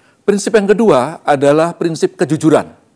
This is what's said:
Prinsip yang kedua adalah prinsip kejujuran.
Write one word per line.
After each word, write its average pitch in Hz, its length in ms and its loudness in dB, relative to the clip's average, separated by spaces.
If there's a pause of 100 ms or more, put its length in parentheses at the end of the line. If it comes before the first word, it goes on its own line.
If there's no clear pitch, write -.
(280)
Prinsip 208 320 0
yang 196 80 -2
kedua 170 560 0
adalah 147 480 0
prinsip 165 480 -6
kejujuran. 147 480 0 (280)